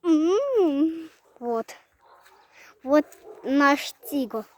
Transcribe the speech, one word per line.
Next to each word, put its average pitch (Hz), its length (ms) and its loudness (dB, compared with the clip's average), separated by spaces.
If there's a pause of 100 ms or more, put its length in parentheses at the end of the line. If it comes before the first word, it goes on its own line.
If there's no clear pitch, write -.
М. 330 1040 0 (300)
Вот. 233 360 -6 (1080)
Вот 294 220 2 (380)
наш 277 480 2
Тіго. 226 540 -8 (120)